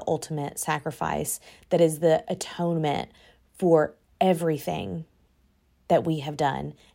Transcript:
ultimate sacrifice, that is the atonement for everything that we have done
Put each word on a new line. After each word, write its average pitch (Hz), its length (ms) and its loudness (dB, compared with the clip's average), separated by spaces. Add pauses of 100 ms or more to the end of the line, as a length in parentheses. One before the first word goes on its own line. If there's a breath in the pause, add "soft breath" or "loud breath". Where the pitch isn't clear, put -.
ultimate 156 520 -4
sacrifice, 151 800 -4 (300 loud breath)
that 170 120 4
is 160 180 4
the 160 280 4
atonement 165 840 -2 (480 soft breath)
for 165 380 4 (260)
everything 170 840 -2 (840)
that 156 160 4
we 160 160 -2
have 147 180 -8
done 147 380 -2 (200 soft breath)